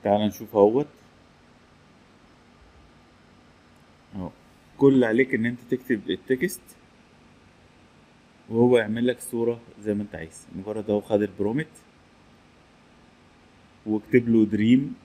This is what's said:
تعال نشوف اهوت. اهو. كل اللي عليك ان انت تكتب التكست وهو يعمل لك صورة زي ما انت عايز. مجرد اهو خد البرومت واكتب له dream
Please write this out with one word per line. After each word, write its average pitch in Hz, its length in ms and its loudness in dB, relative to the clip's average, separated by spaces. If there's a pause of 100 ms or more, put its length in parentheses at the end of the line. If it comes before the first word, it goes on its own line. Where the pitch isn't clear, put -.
تعال 104 180 2
نشوف 107 340 -6
اهوت. 113 320 4 (3250)
اهو. 90 140 -8 (480)
كل 139 160 6
اللي 123 120 4
عليك 120 300 0
ان 113 100 -4
انت 120 140 -6 (100)
تكتب 117 400 -6
التكست 131 520 -6 (1900)
وهو 120 280 4
يعمل 113 300 0
لك 123 120 -2
صورة 117 400 -6 (220)
زي 104 120 -4
ما 104 100 -4
انت 98 120 -14
عايز. 80 400 -16
مجرد 104 340 -10
اهو 104 120 0
خد 104 200 -2
البرومت 104 460 -4 (2250)
واكتب 113 440 0
له 110 160 4
dream 113 600 2